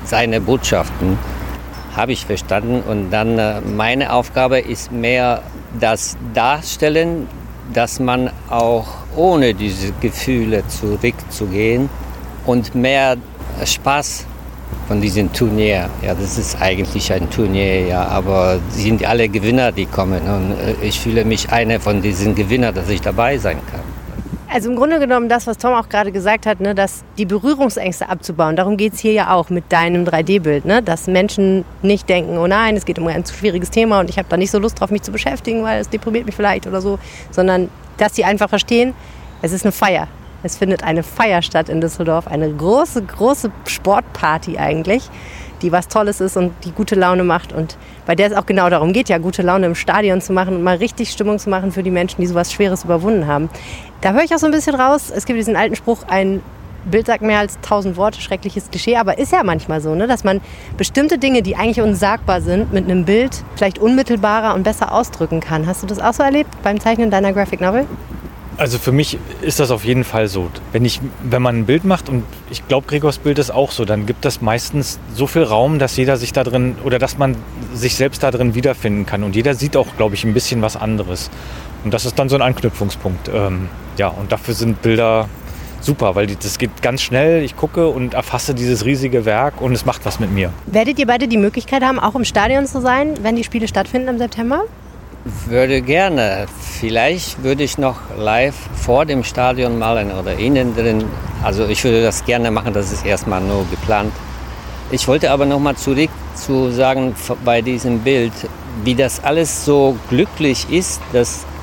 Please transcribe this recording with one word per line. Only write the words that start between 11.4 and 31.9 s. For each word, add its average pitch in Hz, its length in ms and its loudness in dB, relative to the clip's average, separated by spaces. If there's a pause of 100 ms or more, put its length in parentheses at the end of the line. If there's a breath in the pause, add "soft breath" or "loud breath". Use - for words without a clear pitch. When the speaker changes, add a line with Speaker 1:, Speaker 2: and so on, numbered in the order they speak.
Speaker 1:
und 123 300 0
mehr 131 420 4 (460)
Spaß - 640 -2 (600)
von 104 140 0
diesem 101 320 2
Turnier. 104 560 2 (140)
Ja, 98 100 0
das 95 240 -4
ist - 240 -4
eigentlich 95 500 0
ein 92 180 0
Turnier, 95 580 0
ja, 90 200 0
aber 92 520 2 (100)
sind 107 360 0
alle 113 240 2
Gewinner, 113 420 2
die 92 140 -2
kommen. 95 360 0
Und, 95 300 -2
äh, 101 240 -2 (100)
ich 104 140 -2
fühle 113 260 2
mich 110 260 0
einer 113 280 2
von 104 220 0
diesen 98 340 0
Gewinnern, 107 400 2
dass 92 140 -4
ich 101 120 -2
dabei 117 360 0
sein 90 200 -2 (140)
kann. 90 100 -8 (760)
Speaker 2:
Also 226 140 0
im 247 80 -2
Grunde 302 220 4
genommen 247 280 2
das, 233 200 2
was 226 100 -2
Tom 240 160 2
auch 226 160 0
gerade 202 240 0
gesagt 202 320 0
hat, 202 160 0
ne, 202 120 0
dass 196 300 -2 (140)
die 208 80 0
Berührungsängste 208 840 0
abzubauen, 170 480 0
darum 196 220 2
geht's 208 220 0
hier 220 120 2
ja 202 220 4
auch 175 160 2
mit 175 200 -2
deinem 175 360 4
drei 165 180 2
D 190 160 4
Bild, 151 240 2
ne, 214 180 4
dass 170 260 -2
Menschen 190 580 2 (160)
nicht 196 260 4